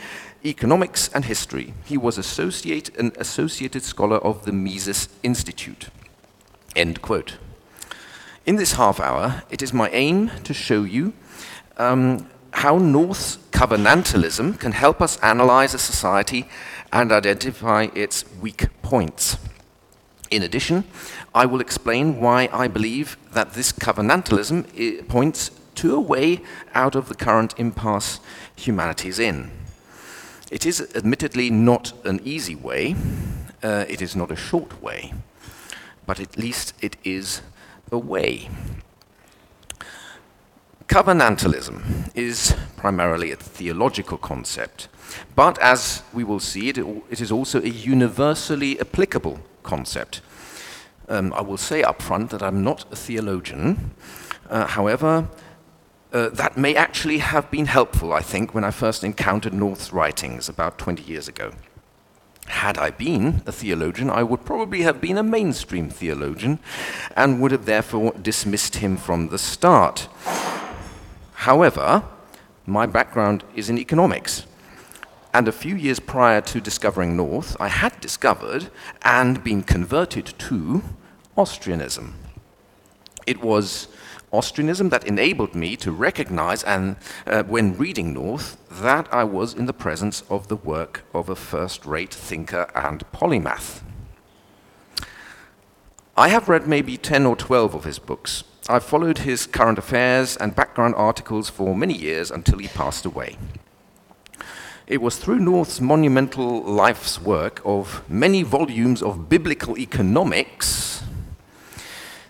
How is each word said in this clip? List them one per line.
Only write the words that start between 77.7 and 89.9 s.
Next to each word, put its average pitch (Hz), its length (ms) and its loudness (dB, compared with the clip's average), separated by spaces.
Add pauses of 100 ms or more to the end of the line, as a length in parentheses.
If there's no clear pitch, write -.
discovered 131 680 -2 (340)
and 123 400 4
been 101 200 0
converted 113 760 0
to 107 440 -2 (560)
Austrianism. - 760 -4 (1120)
It 123 160 -2
was 107 460 0 (440)
Austrianism 156 580 0
that 123 160 0
enabled 110 480 2
me 87 220 -2
to 90 160 -4
recognize, 92 720 -2
and, 95 320 0 (300)
uh, 107 180 2
when 101 340 2
reading 113 340 -2
North, 87 460 -6 (240)
that 139 280 2
I 120 140 2
was 104 300 -2
in 120 100 -4
the 127 80 -2
presence 85 560 -4